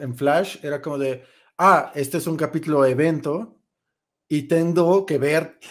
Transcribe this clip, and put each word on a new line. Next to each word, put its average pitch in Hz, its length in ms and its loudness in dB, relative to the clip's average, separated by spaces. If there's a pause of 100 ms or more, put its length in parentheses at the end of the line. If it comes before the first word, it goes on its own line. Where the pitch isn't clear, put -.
en 127 160 -8
Flash, 143 460 0
era 143 180 -6
como 147 160 -8
de, 135 260 -4 (360)
ah, 180 360 4
este 143 220 -4
es 160 100 -4
un 165 100 -2
capítulo 151 500 0
evento, 151 720 -2 (680)
y 151 160 -2
tengo 170 600 2
que 160 140 -2
ver 151 400 -2 (120)